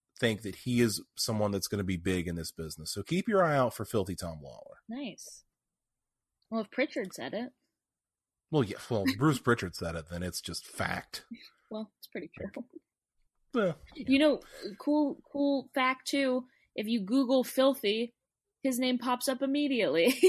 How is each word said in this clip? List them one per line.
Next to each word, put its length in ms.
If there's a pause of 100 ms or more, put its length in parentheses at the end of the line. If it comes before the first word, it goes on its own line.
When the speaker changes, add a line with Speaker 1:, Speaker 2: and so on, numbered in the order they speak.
(200)
Speaker 1:
think 220
that 140
he 260
is 220 (120)
someone 360
that's 160
gonna 160
be 140
big 300
in 80
this 160
business. 400
So 120
keep 240
your 160
eye 120
out 200
for 100
Filthy 300
Tom 260
Lawler. 360 (120)
Speaker 2:
Nice. 540 (1080)
Well, 120
if 100
Pritchard 420
said 220
it. 160 (1000)
Speaker 1:
Well, 140
yeah, 140 (120)
well, 140 (140)
Bruce 220
Pritchard 360
said 200
it, 140
then 140
it's 180
just 240
fact. 600 (440)
Speaker 2:
Well, 300
it's 80
pretty 280
true. 280 (880)
Speaker 1:
Well, 240 (180)
yeah. 120
Speaker 2:
You 120
know, 220 (360)
cool, 440 (100)
cool 420
fact, 340
too. 380 (300)
If 120
you 140
Google 420
Filthy, 720 (480)
his 180
name 200
pops 280
up 140
immediately. 720 (160)